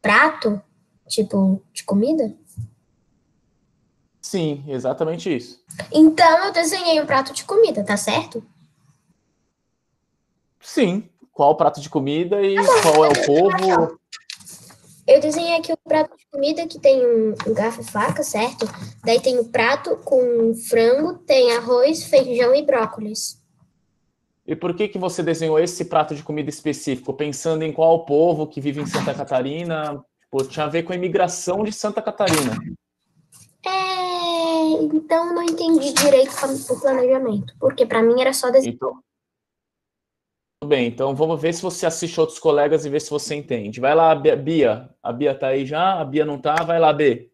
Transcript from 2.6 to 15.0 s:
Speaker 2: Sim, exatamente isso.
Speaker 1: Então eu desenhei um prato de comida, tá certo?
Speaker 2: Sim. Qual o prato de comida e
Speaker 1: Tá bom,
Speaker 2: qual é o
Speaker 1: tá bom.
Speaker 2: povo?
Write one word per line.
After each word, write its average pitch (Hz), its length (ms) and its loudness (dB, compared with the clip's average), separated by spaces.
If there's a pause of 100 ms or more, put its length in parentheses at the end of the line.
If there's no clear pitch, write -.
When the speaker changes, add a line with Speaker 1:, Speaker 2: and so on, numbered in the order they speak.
Speaker 2:
Sim, 151 480 -6
exatamente 147 680 -4
isso. - 280 -10 (300)
Speaker 1:
Então 320 540 6
eu 403 60 -4
desenhei 339 480 0
um 294 60 -4
prato 269 260 -2
de - 120 -12
comida, 392 400 2
tá 202 120 -2
certo? 233 460 -4 (2250)
Speaker 2:
Sim. 202 480 -2 (220)
Qual 143 200 2
o 156 60 2
prato 147 240 0
de 143 100 -14
comida 160 520 -2
e 196 120 0
Speaker 1:
Tá 196 80 0
bom, 226 200 4
Speaker 2:
qual 156 220 6
é 151 40 4
o 143 40 4
Speaker 1:
tá - 80 2 (380)
bom. 185 180 2 (100)
Speaker 2:
povo? - 140 -12 (1040)